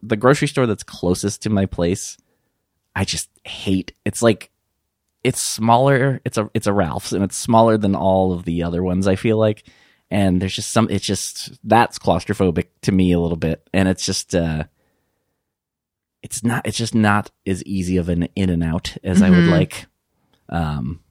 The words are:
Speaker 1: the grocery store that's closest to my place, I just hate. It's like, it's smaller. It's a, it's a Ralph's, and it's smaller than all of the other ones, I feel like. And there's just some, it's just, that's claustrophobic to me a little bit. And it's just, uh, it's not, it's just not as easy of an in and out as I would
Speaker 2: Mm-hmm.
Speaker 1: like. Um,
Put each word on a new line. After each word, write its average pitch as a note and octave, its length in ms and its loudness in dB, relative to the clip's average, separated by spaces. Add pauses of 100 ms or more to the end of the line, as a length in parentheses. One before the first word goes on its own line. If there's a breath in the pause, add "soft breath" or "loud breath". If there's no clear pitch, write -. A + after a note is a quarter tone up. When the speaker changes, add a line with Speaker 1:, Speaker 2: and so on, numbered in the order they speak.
Speaker 1:
the A2 140 -4
grocery C3 320 4
store C3+ 180 -2
that's G#2+ 180 -4
closest - 600 -4
to A2 80 -4
my G2 160 2
place, - 500 -4 (800)
I F#2+ 80 -4
just - 260 -6 (140)
hate. - 480 -4 (120)
It's - 200 -4
like, - 260 0 (760)
it's C3 200 -2
smaller. B2+ 840 2
It's - 120 -4
a, G#2+ 180 -2
it's A2 100 -2
a G2+ 80 2
Ralph's, F#2+ 380 -2
and G2+ 120 0
it's F#2 140 -4
smaller A2+ 400 4
than G2+ 180 0
all F#2+ 380 2
of F2 120 -6
the E2+ 180 -2
other F2 180 -2
ones, F#2 240 0
I F#2+ 120 4
feel A2 200 0
like. G#2+ 280 0 (440 soft breath)
And F#2 320 2
there's F#2+ 140 -4
just - 160 -8
some, A2+ 180 2
it's G2 160 -4
just, - 460 -6 (120)
that's A2 360 2
claustrophobic F2 680 0 (160)
to - 80 0
me F#2 200 4
a F2 80 2
little E2+ 180 -2
bit. D#2+ 360 -6
And F#2+ 160 2
it's F#2 160 -2
just, - 280 -6
uh, D#2+ 300 -2 (1600)
it's - 200 -10
not, A#2+ 220 -2
it's G#2+ 120 -4
just A#2 180 -4
not G#2 360 2 (140)
as F#2 200 -4
easy F#2 320 -2
of E2+ 120 0
an E2+ 260 0
in F#2+ 140 0
and E2+ 140 0
out E2 400 -4
as F#2 180 2
I F#2+ 80 4
would F#2 100 6
Speaker 2:
Mm-hmm. E3+ 120 4
Speaker 1:
like. - 340 0 (640)
Um, D2+ 600 -6